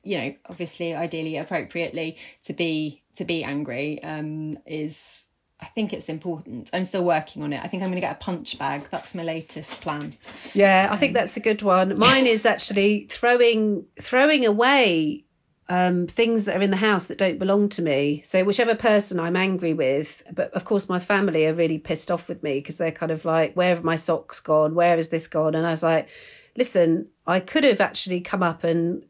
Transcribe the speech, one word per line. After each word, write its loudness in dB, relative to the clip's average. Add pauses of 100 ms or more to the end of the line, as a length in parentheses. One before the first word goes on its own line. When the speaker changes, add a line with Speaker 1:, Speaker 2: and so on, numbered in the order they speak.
Speaker 1:
you -4
know, -6 (160)
obviously, -8
ideally, -6
appropriately -6 (240)
to -12
be, -4 (140)
to -8
be -4
angry, -6
um, -8
is, -6 (360)
I -18
think -4
it's -10
important. -10
I'm -2
still -2
working 0
on -4
it. -8
I -10
think -6
I'm -4
gonna -4
get -4
a -14
punch -6
bag. -6
That's -10
my -8
latest -8
plan. -8 (420)
Speaker 2:
Yeah, 6
I 0
think 2
Speaker 1:
Um, -6
Speaker 2:
that's -2
a -6
good 0
one. 4
Mine 6
is 2
actually 2
throwing, 2 (160)
throwing 4
away, 2 (460)
um, 4
things 2
that -2
are 2
in 2
the 2
house 2
that -10
don't 2
belong 2
to -4
me. 0
So 2
whichever 2
person 2
I'm -2
angry 0
with, 0 (100)
but -4
of -4
course 0
my 0
family 2
are 2
really 0
pissed -6
off -2
with -10
me -2
'cause -12
they're 0
kind -6
of -4
like, 0
"Where 2
have 0
my 0
socks -4
gone? 2
Where 4
has -2
this -4
gone?" 0
And 0
I 0
was -2
like, 2 (500)
"Listen, 2 (180)
I 2
could 0
have 4
actually -2
come -4
up 0
and 0